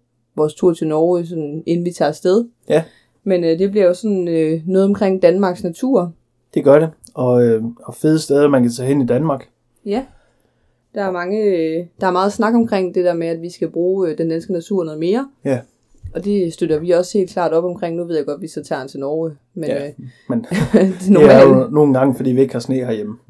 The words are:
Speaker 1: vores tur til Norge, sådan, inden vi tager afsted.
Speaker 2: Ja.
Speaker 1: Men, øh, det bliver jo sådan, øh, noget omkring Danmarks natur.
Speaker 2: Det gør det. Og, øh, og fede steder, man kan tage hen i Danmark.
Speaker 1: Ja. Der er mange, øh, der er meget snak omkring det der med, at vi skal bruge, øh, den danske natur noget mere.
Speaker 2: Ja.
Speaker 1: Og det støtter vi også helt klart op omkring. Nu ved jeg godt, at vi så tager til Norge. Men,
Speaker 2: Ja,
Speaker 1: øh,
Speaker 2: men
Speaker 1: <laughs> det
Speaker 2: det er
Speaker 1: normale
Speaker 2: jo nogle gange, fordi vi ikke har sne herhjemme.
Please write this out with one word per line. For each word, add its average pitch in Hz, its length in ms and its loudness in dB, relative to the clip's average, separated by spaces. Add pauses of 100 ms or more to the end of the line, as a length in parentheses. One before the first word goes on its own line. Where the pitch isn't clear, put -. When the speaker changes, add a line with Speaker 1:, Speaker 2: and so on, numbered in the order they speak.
(360)
Speaker 1:
vores 151 180 0
tur 175 200 2
til 165 140 -6
Norge, 170 380 0
sådan, 160 400 -8
inden 170 200 -2
vi 175 60 -4
tager 156 180 -2
afsted. 185 360 0 (240)
Speaker 2:
Ja. 156 140 2 (400)
Speaker 1:
Men, 180 200 0
øh, 165 160 0
det 196 120 0
bliver 202 140 2
jo 175 80 4
sådan, 185 340 -2
øh, 160 380 0
noget 185 220 2
omkring 196 340 0
Danmarks 180 420 2
natur. 180 500 -2 (400)
Speaker 2:
Det 143 100 -2
gør 139 160 6
det. 160 100 0 (240)
Og, 123 300 2
øh, 113 200 2 (200)
og 117 120 -16
fede 156 240 2
steder, 143 300 2
man 135 120 4
kan 120 100 2
tage 123 160 -6
hen 143 140 0
i 127 40 0
Danmark. 127 440 -2 (360)
Speaker 1:
Ja. 226 200 -6 (920)
Der 208 80 -4
er 190 80 -4
mange, 185 320 -4
øh, 170 420 0 (160)
der 190 60 0
er 185 40 0
meget 190 220 0
snak 226 200 0
omkring 208 420 0
det 180 100 0
der 175 80 2
med, 165 140 -4
at 165 140 -6
vi 170 80 -10
skal 170 200 -6
bruge, 180 400 -2
øh, 151 80 -6
den 165 120 -2
danske 165 240 -6
natur 175 300 -4
noget 156 160 -8
mere. 214 280 -2 (180)
Speaker 2:
Ja. 131 140 -2 (560)
Speaker 1:
Og 180 100 -8
det 196 280 -2
støtter 160 260 -2
vi 170 120 -2
også 175 260 0
helt 185 140 0
klart 170 220 -2
op 165 100 2
omkring. 175 320 -6
Nu 175 80 -6
ved 170 120 -6
jeg 151 100 -2
godt, 147 100 -6
at 139 60 -14
vi 156 60 -10
så 151 160 -12
tager 139 240 -8
til 139 120 -14
Norge. 156 320 -6 (220)
Men, 160 160 -8
Speaker 2:
Ja, 139 180 -6
Speaker 1:
øh, 147 60 -14 (360)
Speaker 2:
men 254 100 -2
Speaker 1:
<laughs> - 60 -10 (280)
det 185 260 4
Speaker 2:
det 185 80 -8
er 196 40 6
Speaker 1:
normale 143 300 10 (220)
Speaker 2:
jo - 80 -8
nogle 147 280 4
gange, 135 160 2
fordi 127 160 -2
vi 127 100 4
ikke 131 120 0
har 123 60 -4
sne 131 160 -4
herhjemme. 113 400 -6 (140)